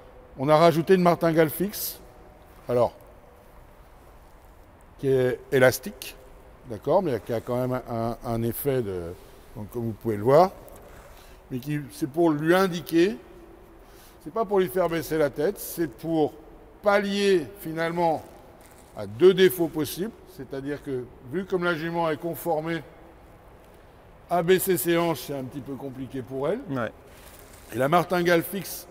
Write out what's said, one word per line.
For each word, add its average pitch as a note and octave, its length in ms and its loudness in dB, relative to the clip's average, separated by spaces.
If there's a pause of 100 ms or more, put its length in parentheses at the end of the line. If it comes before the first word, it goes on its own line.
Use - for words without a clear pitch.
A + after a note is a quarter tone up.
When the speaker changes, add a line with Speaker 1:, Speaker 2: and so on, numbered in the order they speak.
(380)
Speaker 1:
on C3 120 -2
a D#3 80 8
rajouté E3 380 4
une F#3 60 2
martingale E3 480 4
fixe, - 500 -6 (680)
alors, A#2+ 240 2 (2000)
qui C#3 100 -2
est B2+ 300 2 (120)
élastique, C3 640 2 (540)
d'accord, C#3 340 0
mais C3 220 -2
qui B2 80 -6
a A2+ 80 -2
quand B2 140 -6 (120)
même B2+ 120 -2 (100)
un, A#2 360 -4
un A#2 180 -4
effet B2+ 380 -2
de, F2+ 320 -6 (420)
donc, G#2 160 -12
comme A#2+ 140 -6
vous A2+ 80 -4
pouvez G#2+ 240 -4
le G2+ 60 -6
voir, D#3 280 6 (1000)
mais C3 80 -6
qui, D3 200 -6 (120)
c'est D#3 180 -6
pour E3 220 2
lui D#3 240 2
indiquer, F3 600 2 (1080)
c'est D#3 100 -14
pas G3 120 0
pour G3 140 2
lui F#3 80 4
faire F3+ 220 0
baisser D#3 280 -2
la D3 120 4
tête, F3 300 -2
c'est - 280 -4
pour D#3 460 0 (480)
pallier G3+ 640 2 (160)
finalement E3 640 -2 (760)
à G#2+ 80 -8
deux B2 280 6
défauts F3+ 340 2
possibles, D#3 440 -6 (240)
c'est-à-dire C3+ 480 -10
que C3 200 -6 (280)
vu F#3 140 -6
comme F#3 180 -2
la F3 120 0
jument E3+ 340 -4
est D3+ 80 -2
conformée, E3 640 -4 (1500)
abaisser F3 480 2
ses E3+ 200 0
hanches, E3+ 300 0
c'est C#3 100 -6
un C3 60 -8
petit C3 180 -10
peu C3 140 -12
compliqué C3 460 -10
pour C3+ 280 -6
elle. G#3 100 -2 (100)
Speaker 2:
Ouais. B2 220 -4 (800)
Speaker 1:
Et - 40 -6
la B2+ 100 0
martingale E3+ 560 2
fixe - 480 -10